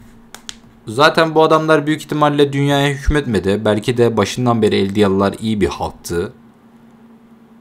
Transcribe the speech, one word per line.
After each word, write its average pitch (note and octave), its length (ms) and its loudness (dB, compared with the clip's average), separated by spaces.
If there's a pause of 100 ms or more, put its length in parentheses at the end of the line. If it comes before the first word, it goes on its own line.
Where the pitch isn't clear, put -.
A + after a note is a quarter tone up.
(880)
Zaten D#3 480 2
bu D#3+ 80 4
adamlar D#3 440 2
büyük D#3 140 -4
ihtimalle D3 520 0
dünyaya C#3 360 0
hükmetmedi. A#2+ 760 -2
Belki G#2+ 320 0
de A#2 200 2
başından A#2+ 440 0
beri G2+ 140 2
Eldiyalılar G2 640 0
iyi A2 220 -2
bir E2+ 60 2
halktı. F2 680 -6 (1300)